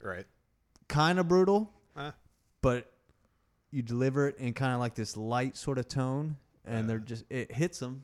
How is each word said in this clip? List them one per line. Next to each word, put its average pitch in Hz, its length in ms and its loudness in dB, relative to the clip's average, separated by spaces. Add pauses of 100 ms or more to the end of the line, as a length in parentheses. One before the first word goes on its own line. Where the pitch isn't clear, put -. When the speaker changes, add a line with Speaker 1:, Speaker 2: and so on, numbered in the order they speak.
Speaker 1:
Right. 95 240 -8 (640)
Speaker 2:
kinda 165 360 4
brutal, 190 480 4 (240)
Speaker 1:
Huh. 147 160 -10 (500)
Speaker 2:
but 123 300 2 (800)
you 139 120 -2
deliver 131 460 2
it 139 100 -6
in 123 160 -2
kinda, 127 240 0
like, 120 160 -2
this 107 220 -6
light 120 400 -2
sort 135 220 -4
of 123 100 -4
tone, 139 480 -2 (280)
and 113 200 -2
Speaker 1:
Uh. 110 40 -2
Speaker 2:
they're 113 100 0
just, 113 320 -10
it 127 220 -6
hits 156 300 -2
'em, 131 220 -8